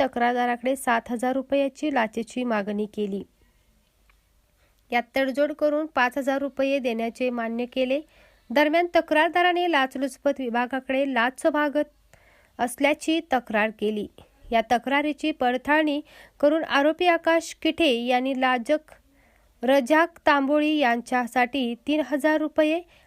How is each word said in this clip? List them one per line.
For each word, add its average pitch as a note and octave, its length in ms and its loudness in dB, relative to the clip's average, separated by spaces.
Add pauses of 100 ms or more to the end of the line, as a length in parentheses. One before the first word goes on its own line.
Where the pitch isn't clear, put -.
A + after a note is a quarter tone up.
तक्रारदाराकडे B3 760 -2
सात A#3 340 -2
हजार B3 220 -2
रुपयाची C#4 640 -2
लाचेची A#3 500 -4
मागणी G#3+ 420 -4
केली. G3+ 360 -6 (1700)
यात A#3+ 120 0 (140)
तडजोड C4+ 360 0
करून D4+ 340 0
पाच B3 320 0
हजार C4+ 220 -2
रुपये C4+ 380 -2
देण्याचे A#3 520 -4
मान्य A#3 360 -4
केले. C4 340 -2 (500)
दरम्यान D4+ 360 2 (100)
तक्रारदाराने E4+ 760 2
लाचलुचपत C4+ 680 -2
विभागाकडे C4 760 -4
लाच A#3+ 320 0
मागत D4 460 0 (680)
असल्याची D4 640 0 (120)
तक्रार A3 380 0 (100)
केली. G#3 260 -4 (460)
या A3+ 80 2 (120)
तक्रारीची C#4+ 580 0
पडताळणी C#4+ 680 0 (400)
करून D4+ 240 4
आरोपी D4+ 420 2
आकाश E4 560 0
किठे D#4 280 2 (160)
यांनी B3+ 340 0
लाजक C4 520 0 (680)
रजाक C#4+ 640 2
तांबोळी D4 500 2
यांच्यासाठी B3 1000 -2 (120)
तीन D4+ 200 0
हजार D4+ 340 0
रुपये D#4 400 0 (260)